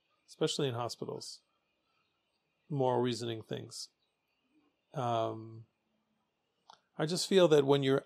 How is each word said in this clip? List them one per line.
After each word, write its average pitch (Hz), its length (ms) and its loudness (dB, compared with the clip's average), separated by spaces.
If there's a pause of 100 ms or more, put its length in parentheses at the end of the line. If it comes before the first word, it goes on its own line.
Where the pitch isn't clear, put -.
(280)
especially 156 400 -4
in 123 60 -6
hospitals, - 680 -10 (1300)
moral 127 320 -2
reasoning 117 420 -6
things. - 460 -14 (1040)
Um, 113 680 -8 (1300)
I 160 80 -4
just 165 220 -6
feel 185 220 4
that 147 160 10
when 139 180 4
you're 135 220 2